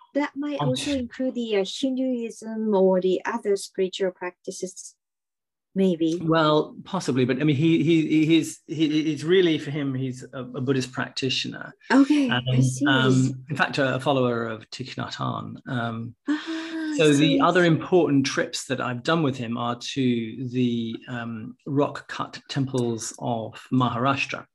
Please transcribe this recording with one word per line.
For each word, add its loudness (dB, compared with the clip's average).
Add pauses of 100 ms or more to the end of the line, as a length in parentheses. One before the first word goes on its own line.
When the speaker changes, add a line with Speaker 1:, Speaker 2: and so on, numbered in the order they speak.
(140)
Speaker 1:
that -2
might -4
Speaker 2:
on 0
Speaker 1:
also -2
include -4
the, 0
uh, 2
Hinduism -2
or 4
the 2
other -2
spiritual -4
practices, -12 (760)
maybe. 2
Speaker 2:
Well, 2 (100)
possibly, 0
but 0
I 0
mean, 2
he, 4
he, 4
he, 4
he's, 2
he, 0
it's -8
really 4
for -8
him, -4
he's -6
a, -10
a -10
Buddhist 0
practitioner. -6 (180)
Speaker 1:
Okay, 6
I 2
Speaker 2:
And, 4
Speaker 1:
see. 0
Speaker 2:
um, 2
in -6
fact, -2
a, 2
a -6
follower 0
of -10
Thich -12
Nhat -6
Hanh. -6 (160)
Um, -6 (140)
Speaker 1:
Ah, -6
Speaker 2:
so 6
the 4
Speaker 1:
so 4
Speaker 2:
other 6
Speaker 1:
it's 6
Speaker 2:
important 4
trips -4
that -4
I've -6
done 2
with 0
him -6
are -4 (180)
to -2
the, 0 (120)
um, -10 (100)
rock -2
cut -10
temples -2
of -4 (180)
Maharashtra 0